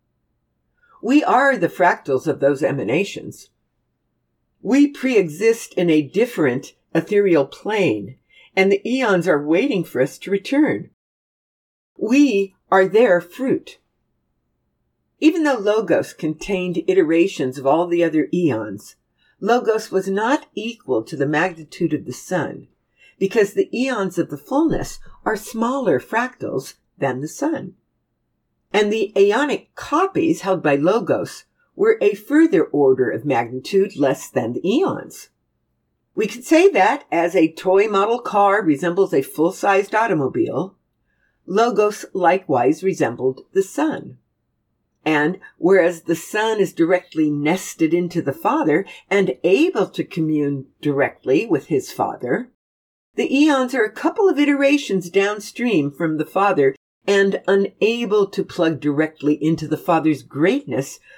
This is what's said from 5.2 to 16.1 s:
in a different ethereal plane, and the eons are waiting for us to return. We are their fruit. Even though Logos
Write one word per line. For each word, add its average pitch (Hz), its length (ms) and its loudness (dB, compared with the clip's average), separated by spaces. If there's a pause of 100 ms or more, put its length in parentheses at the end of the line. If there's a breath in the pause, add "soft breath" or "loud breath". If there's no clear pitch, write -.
in 175 160 2
a 156 100 4
different 147 720 -2 (220)
ethereal 175 500 2
plane, 110 720 -4 (400 soft breath)
and 190 160 4
the 202 80 0 (100)
eons 202 380 0
are 147 180 0
waiting 190 380 0
for - 160 -4
us 143 200 -2
to 180 100 -12
return. 202 580 0 (1120)
We 220 560 2 (160)
are 190 180 6
their 196 320 4
fruit. - 600 -6 (1400)
Even 330 220 4
though 277 160 0
Logos 202 560 0